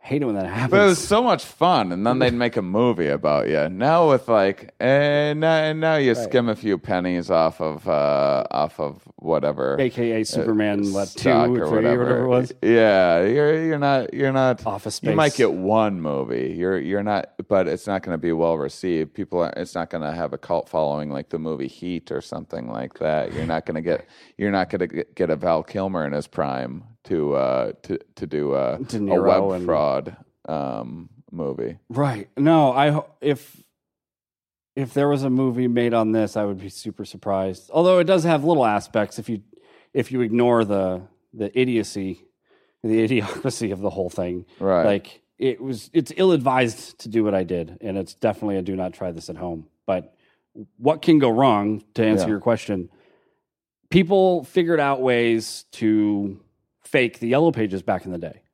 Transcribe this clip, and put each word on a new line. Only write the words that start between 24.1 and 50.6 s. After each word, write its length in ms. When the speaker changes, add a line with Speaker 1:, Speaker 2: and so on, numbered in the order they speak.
Speaker 2:
you're 140
not 180
gonna 160
get, 300
get 160
a 40
Val 280
Kilmer 420
in 80
his 140
prime 560
to, 300
uh, 360
to, 160
to 100
do 300
a, 240
Speaker 1:
De 180
Speaker 2:
a 20
Speaker 1:
Niro 280
Speaker 2:
web 80
Speaker 1:
and 80
Speaker 2:
fraud, 500
um, 580
movie. 460
Speaker 1:
Right. 480
No, 380
I 160
ho-, 160
if, 400
if 200
there 120
was 140
a 80
movie 380
made 260
on 200
this, 220
I 100
would 140
be 100
super 360
surprised. 680
Although 280
it 60
does 180
have 200
little 220
aspects 540
if 100
you, 140
if 180
you 100
ignore 440
the, 380
the 260
idiocy, 680
the 240
idiocracy 640
of 100
the 100
whole 180
thing. 360
Speaker 2:
Right. 240
Speaker 1:
Like, 380
it 240
was, 320
it's 240
ill-advised 840
to 80
do 140
what 120
I 80
did, 380
and 180
it's 160
definitely 420
a 60
do 120
not 180
try 180
this 180
at 80
home. 300
But 300